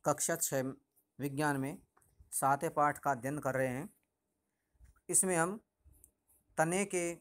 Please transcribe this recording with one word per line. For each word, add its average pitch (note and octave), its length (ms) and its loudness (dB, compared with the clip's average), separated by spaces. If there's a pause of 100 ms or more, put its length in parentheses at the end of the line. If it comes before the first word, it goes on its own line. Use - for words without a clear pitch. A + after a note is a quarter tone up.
कक्षा D#3 300 2
छः C3+ 280 -2 (560)
विज्ञान C#3+ 380 0
में C#3 200 -4 (540)
सातवें C#3+ 420 0
पाठ D3 240 2
का C#3+ 140 0
अध्ययन C3+ 280 -2
कर B2+ 160 -2
रहे C3 120 2
हैं। C3 220 -6 (1200)
इसमें F3+ 280 2
हम F#3 220 0 (960)
तने F3+ 280 2
के E3+ 360 -2